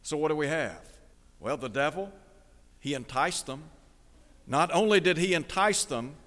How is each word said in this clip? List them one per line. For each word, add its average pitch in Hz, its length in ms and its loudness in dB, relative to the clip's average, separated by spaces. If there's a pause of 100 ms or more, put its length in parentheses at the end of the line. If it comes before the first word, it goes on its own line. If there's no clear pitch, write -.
So 156 140 -6
what 151 120 0
do 151 80 2
we 147 120 0
have? 131 500 -4 (400)
Well, 120 180 -4
the 127 120 -8
devil, 156 440 -4 (680)
he 139 120 -6
enticed 135 540 -2
them. 147 240 -12 (760)
Not 151 260 2
only 202 280 6
did 170 160 4
he 180 160 0
entice 185 520 2
them 131 320 -6 (100)